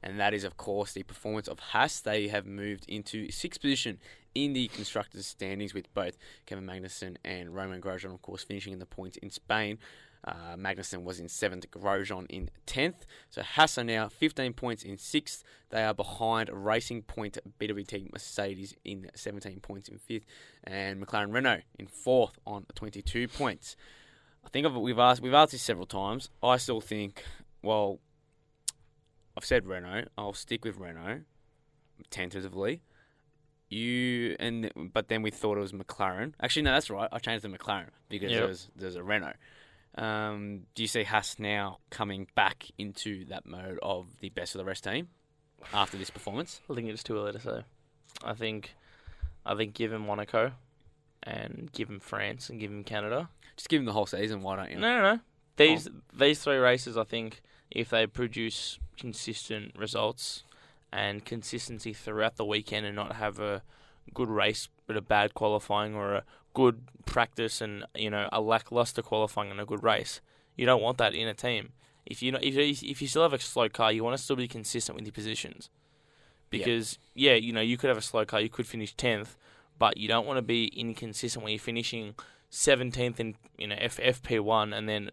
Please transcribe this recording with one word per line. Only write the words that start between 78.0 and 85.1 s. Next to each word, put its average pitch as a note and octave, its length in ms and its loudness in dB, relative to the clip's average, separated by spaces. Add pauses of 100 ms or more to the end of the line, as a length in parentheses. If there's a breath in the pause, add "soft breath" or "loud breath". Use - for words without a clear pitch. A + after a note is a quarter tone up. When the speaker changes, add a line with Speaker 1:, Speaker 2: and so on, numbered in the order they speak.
Speaker 3:
slow A2 240 2
car, G#2+ 160 2
you A2 80 2
could A2+ 160 -4
finish A2 300 -6
tenth, A2 420 0 (400 soft breath)
but G#2+ 200 6
you G#2+ 100 -2
don't A2+ 180 6
wanna C3 160 2
be A#2 260 4
inconsistent A#2 760 -4
where G#2+ 80 -2
you're G#2+ 80 -2
finishing A2+ 560 -4 (340 loud breath)
seventeenth B2 720 4
in, A2+ 160 -2 (220)
you - 100 -6
know, G2+ 100 -2
F-, A#2 240 -2
F B2+ 220 4
P A#2 160 2
one G#2+ 340 4
and G#2+ 140 -2
then G#2 260 -2